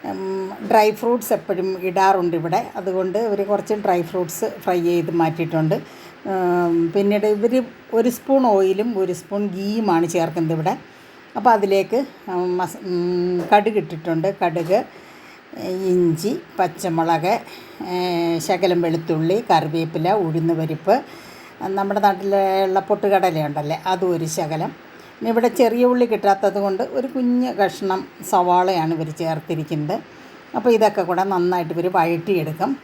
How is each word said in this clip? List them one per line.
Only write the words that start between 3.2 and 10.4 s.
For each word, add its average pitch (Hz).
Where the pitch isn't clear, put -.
കുറച്ച് 202
ഡ്രൈ 202
ഫ്രൂട്ട്സ് 180
ഫ്രൈ 180
ചെയ്ത് 170
മാറ്റിയിട്ടുണ്ട്. 160
ഉം, 175
പിന്നീട് 202
ഇവർ 226
ഒരു 233
സ്പൂൺ 262
ഓയിലും 196
ഒരു 180
സ്പൂൺ 202
ഗീയുമാണ് 196
ചേർക്കുന്നത് 165